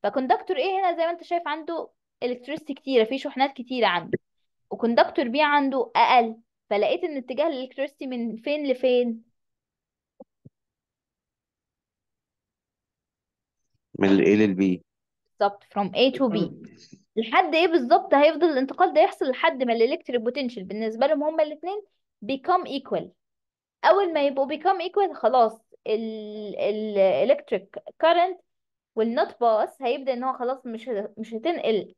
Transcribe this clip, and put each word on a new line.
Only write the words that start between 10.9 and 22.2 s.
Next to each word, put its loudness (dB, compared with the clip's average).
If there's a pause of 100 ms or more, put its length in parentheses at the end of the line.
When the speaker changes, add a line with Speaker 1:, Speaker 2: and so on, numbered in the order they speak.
Speaker 2:
من 2
ال 6
A 4
لل 4
B. 0 (580)
Speaker 1:
بالظبط، -2
from -4
A 0
to 0
B. -2
Speaker 2:
مم. -18 (540)
Speaker 1:
لحد 0
إيه 4
بالظبط 2
هيفضل 4
الانتقال 0
ده 6
يحصل؟ 2
لحد 0
ما 0
الإلكتريك 0
بوتنشال -6
بالنسبة -2
لهم 0
هما 0
الاتنين -6 (420)